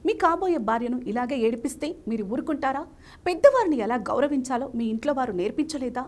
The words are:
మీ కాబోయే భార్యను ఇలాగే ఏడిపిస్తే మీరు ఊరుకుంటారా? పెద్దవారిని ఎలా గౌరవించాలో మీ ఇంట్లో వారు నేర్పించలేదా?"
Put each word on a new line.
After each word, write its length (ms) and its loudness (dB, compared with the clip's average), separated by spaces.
మీ 80 4
కాబోయే 440 2
భార్యను 400 0
ఇలాగే 400 -4
ఏడిపిస్తే 580 -2
మీరు 160 -2
ఊరుకుంటారా? 640 -2
పెద్దవారిని 500 6
ఎలా 180 0
గౌరవించాలో 800 -2
మీ 100 -2
ఇంట్లో 280 0
వారు 180 -2
నేర్పించలేదా?" 760 -4